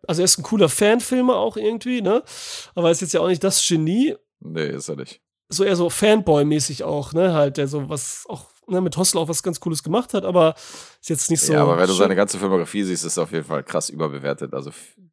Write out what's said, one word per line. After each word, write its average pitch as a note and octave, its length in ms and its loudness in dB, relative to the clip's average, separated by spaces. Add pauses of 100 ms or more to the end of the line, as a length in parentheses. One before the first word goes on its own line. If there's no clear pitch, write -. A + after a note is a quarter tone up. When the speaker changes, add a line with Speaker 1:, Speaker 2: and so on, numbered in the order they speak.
Speaker 1:
Also E3+ 140 0
er - 20 4
ist - 140 2
ein F3 40 -8
cooler F#3+ 260 4
Fanfilmer B3 680 2
auch G#3+ 200 -2
irgendwie, A3+ 460 -4
ne? G3+ 200 2 (520)
Aber E3+ 140 2
er E3+ 40 6
ist E3 100 0
jetzt F3 120 -2
ja E3+ 60 2
auch E3+ 80 2
nicht F3+ 160 0
das F#3+ 220 2
Genie. F3+ 500 2 (240)
Speaker 2:
Nee, D#2+ 280 -4
ist C#2 200 -8
er D#2+ 80 -6
nicht. - 240 -14 (280)
Speaker 1:
So D#3+ 140 -2
eher G3 140 2
so F3 120 0
Fanboy-mäßig D3+ 920 2
auch, D3 300 -6
ne? F3 200 2
Halt, C#3+ 260 2
der C#3+ 100 -2
so C#3+ 200 -6
was - 400 -8
auch, - 180 -14 (200)
ne, F#3 140 -2
mit F3 160 -2
Hostel F3+ 220 0
auch D#3+ 100 -2
was D#3+ 160 -4
ganz F3 160 -4
Cooles D#3+ 240 -4
gemacht G#3 280 -2
hat, F#3+ 120 -2
aber F3 300 4 (460)
ist - 80 -10
jetzt D#3+ 220 -2
nicht E3 120 2
so - 100 2
Speaker 2:
Ja, D3+ 100 6
aber E2+ 160 4
wenn F#2 80 6
du F#2+ 60 0
Speaker 1:
schön. F#2 60 0
Speaker 2:
seine F#2+ 180 4
ganze G2+ 240 2
Filmografie F#2+ 420 0
siehst, F2+ 220 -4
ist E2 120 -4
er F2 80 0
auf D#2+ 80 -6
jeden D#2+ 120 -4
Fall D2 180 -4
krass - 280 -4
überbewertet. C#2+ 640 -6
Also C#2 160 -10
f-, - 260 -20 (160)